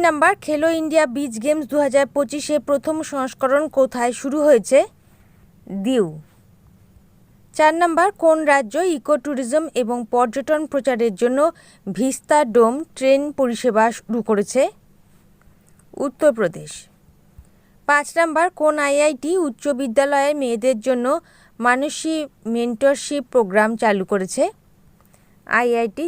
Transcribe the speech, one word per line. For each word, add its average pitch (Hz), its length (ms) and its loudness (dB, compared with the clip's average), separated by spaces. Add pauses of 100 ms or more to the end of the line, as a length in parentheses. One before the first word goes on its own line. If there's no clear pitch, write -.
নাম্বার, 320 260 4 (120)
খেলো 302 240 0 (120)
ইন্ডিয়া 311 260 2
বিচ 254 280 -6 (100)
গেমস 302 260 0
দু 277 140 -2
হাজার 277 300 2
পঁচিশে 285 420 -2 (120)
প্রথম 285 340 -2
সংস্করণ 269 600 -2 (160)
কোথায় 254 420 0
শুরু 277 260 -4
হয়েছে? 262 320 4 (1080)
দিউ। 233 220 2 (1500)
চার 311 280 4
নাম্বার, 339 260 2 (140)
কোন 320 160 4 (140)
রাজ্য 269 220 0 (220)
ইকো 285 180 0 (100)
ট্যুরিজম 277 400 -2 (180)
এবং 240 160 -4 (160)
পর্যটন 262 460 0 (120)
প্রচারের 240 420 -2
জন্য 247 240 0 (480)
ভিস্তা 262 520 0 (160)
ডোম 233 200 4 (220)
ট্রেন 269 240 4 (180)
পরিষেবা 233 460 0 (140)
শুরু 233 240 -4
করেছে? 214 400 0 (1400)
উত্তরপ্রদেশ। 220 640 0 (1160)
পাঁচ 285 180 2 (120)
নাম্বার, 330 280 2 (140)
কোন 302 180 2
আইআইটি 294 540 0 (140)
উচ্চ 240 220 -10
বিদ্যালয়ে 277 680 0
মেয়েদের 247 520 -2
জন্য 247 200 -2 (540)
মানসী 269 540 -2 (320)
মেন্টরশিপ 247 760 -2 (100)
প্রোগ্রাম 214 380 2 (120)
চালু 202 220 0
করেছে? 190 380 -2 (1040)
আইআইটি 233 600 -2